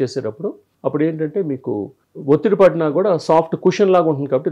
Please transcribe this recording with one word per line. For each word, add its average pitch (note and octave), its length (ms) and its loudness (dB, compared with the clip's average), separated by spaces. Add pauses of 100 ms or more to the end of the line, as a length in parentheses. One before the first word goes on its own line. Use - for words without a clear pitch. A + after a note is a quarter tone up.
చేసేటప్పుడు. B2 480 -6 (360)
అప్పుడు C#3+ 240 -2
ఏంటంటే D#3 300 -6 (120)
మీకు B2 200 -8 (600)
ఒత్తిడి D#3 280 2
పడినా E3 260 4 (100)
కూడా G3+ 140 0 (160)
సాఫ్ట్ E3 280 2 (100)
కుషన్ F#3+ 300 2
లాగా F3 160 4
ఉంటుంది C#3 220 -4
కాబట్టి C#3 200 -2